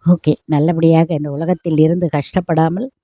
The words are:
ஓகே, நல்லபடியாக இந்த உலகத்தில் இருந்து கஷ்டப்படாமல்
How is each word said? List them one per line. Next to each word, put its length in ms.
ஓகே, 280
நல்லபடியாக 680
இந்த 180
உலகத்தில் 460
இருந்து 340
கஷ்டப்படாமல் 760